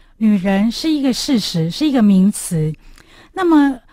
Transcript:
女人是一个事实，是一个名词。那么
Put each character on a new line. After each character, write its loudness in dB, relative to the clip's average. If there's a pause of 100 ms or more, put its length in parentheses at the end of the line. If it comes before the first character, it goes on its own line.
(160)
女 2
人 0
是 -4
一 0
个 0
事 -2
实， -4
是 -4
一 0
个 2
名 4
词。 -4 (600)
那 -4
么 2 (140)